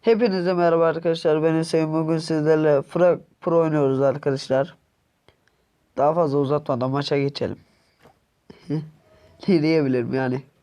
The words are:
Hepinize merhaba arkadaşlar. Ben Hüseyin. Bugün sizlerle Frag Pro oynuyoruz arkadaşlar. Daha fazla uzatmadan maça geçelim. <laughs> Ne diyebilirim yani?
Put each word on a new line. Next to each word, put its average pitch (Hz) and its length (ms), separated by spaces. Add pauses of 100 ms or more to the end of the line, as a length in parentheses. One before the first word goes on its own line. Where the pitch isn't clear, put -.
Hepinize 196 480
merhaba 170 320
arkadaşlar. 165 580
Ben 160 160
Hüseyin. 160 340
Bugün 160 240
sizlerle 156 640
Frag 175 380 (220)
Pro 170 180
oynuyoruz 143 420
arkadaşlar. 139 760 (1200)
Daha 147 160
fazla 156 240
uzatmadan 139 540
maça 143 260
geçelim. 139 400 (1120)
<laughs> 151 140 (640)
Ne 170 140
diyebilirim 135 520
yani? 131 300 (200)